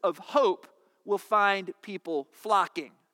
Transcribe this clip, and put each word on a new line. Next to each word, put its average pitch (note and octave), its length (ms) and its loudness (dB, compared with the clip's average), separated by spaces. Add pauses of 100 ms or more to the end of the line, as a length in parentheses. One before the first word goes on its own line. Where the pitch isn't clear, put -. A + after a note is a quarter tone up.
of F3 160 -2
hope A3+ 480 0 (380)
will G3+ 140 -2
find G3 640 0
people E3 520 -6
flocking F#3 640 -2 (180)